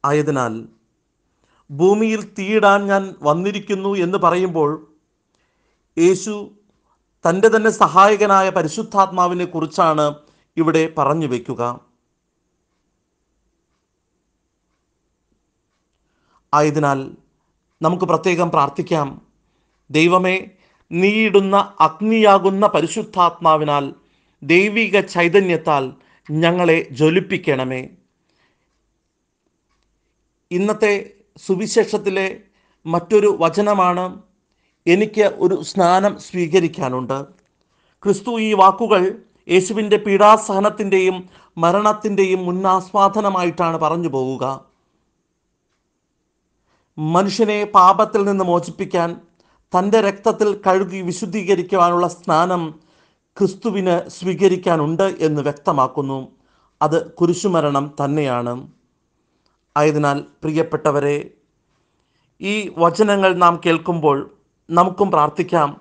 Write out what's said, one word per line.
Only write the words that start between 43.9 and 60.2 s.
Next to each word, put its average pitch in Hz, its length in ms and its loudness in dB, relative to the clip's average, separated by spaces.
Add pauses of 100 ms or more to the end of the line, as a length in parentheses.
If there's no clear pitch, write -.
പോവുക. 131 360 -4 (2500)
മനുഷ്യനെ 196 640 0
പാപത്തിൽ 202 600 4
നിന്ന് 196 200 -2
മോചിപ്പിക്കാൻ 175 640 -2 (600)
തൻ്റെ 202 280 2
രക്തത്തിൽ 208 540 0
കഴുകി 190 480 -2
വിശുദ്ധീകരിക്കുവാനുള്ള 175 1080 -2
സ്നാനം 175 540 -2 (720)
ക്രിസ്തുവിന് 190 600 -2 (120)
സ്വീകരിക്കാനുണ്ട് 175 960 -2 (140)
എന്ന് 151 220 0
വ്യക്തമാക്കുന്നു. 139 760 -4 (640)
അത് 156 180 0 (120)
കുരിശുമരണം 165 760 0 (100)
തന്നെയാണ്. 135 600 -4 (1200)
ആയതിനാൽ 147 420 0 (180)